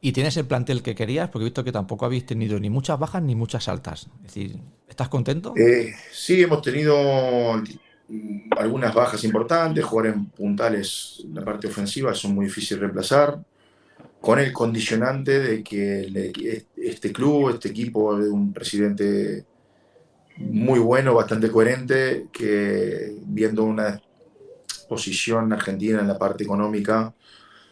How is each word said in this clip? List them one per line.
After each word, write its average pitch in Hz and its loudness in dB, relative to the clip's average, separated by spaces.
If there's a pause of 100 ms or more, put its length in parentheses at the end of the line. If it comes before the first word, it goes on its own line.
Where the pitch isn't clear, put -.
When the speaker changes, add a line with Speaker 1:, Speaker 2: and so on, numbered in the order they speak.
Speaker 1:
¿Y 131 0
tienes 139 0
el 147 -2
plantel 123 -2
que 113 -6
querías? 139 -2
Porque 110 -6
he 117 -2
visto 123 -4
que 127 -4
tampoco 104 -4
habéis 127 -2
tenido 110 -2
ni 104 -2
muchas 135 -2
bajas 170 -4
ni 131 0
muchas 113 -4
altas. 87 -8 (120)
Es - -20 (120)
decir, 98 -10 (280)
¿estás - -6
contento? 147 -2
Speaker 2:
Eh, 117 6 (200)
sí, 180 4
hemos 156 2
tenido, 147 2 (1120)
mm, 107 -8
algunas 113 0
bajas 117 2
importantes, 117 2
jugadores 110 0 (160)
puntales 101 -2
en - -12
la 104 -10
parte 104 -6
ofensiva 104 -2
son 101 -4
muy 98 0
difíciles 98 -4
de 101 -2
reemplazar. 139 2 (800)
Con 117 4
el 135 2
condicionante 123 0
de 110 -2
que 101 -2
el, 98 -6 (100)
este - -6
club, 139 2
este 113 -6
equipo, 107 0
es 104 2
un 101 0
presidente 101 -2 (920)
muy 120 2
bueno, 127 4
bastante 110 4
coherente, 131 2
que 101 -2
viendo 107 0
una 107 -2 (840)
posición 113 0
argentina 104 0
en 101 0
la 98 0
parte 98 -2
económica 107 0 (580)